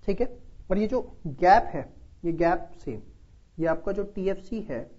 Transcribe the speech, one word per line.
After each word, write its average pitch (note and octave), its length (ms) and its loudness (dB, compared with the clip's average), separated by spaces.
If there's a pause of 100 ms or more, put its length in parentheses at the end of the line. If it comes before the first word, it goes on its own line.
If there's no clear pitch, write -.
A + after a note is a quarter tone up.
ठीक G3 160 0
है, B3 60 2 (440)
और F#3+ 80 4
ये G#3+ 80 2
जो B3 140 0 (260)
gap F3 480 6
है, G3 140 -6 (360)
ये E3+ 100 0
gap E3+ 420 2
same, G#2+ 240 -8 (580)
ये D#3+ 80 0
आपका E3 260 0
जो G3 140 -2
टीएफ़सी G3 560 -4
है A#2+ 180 -6 (180)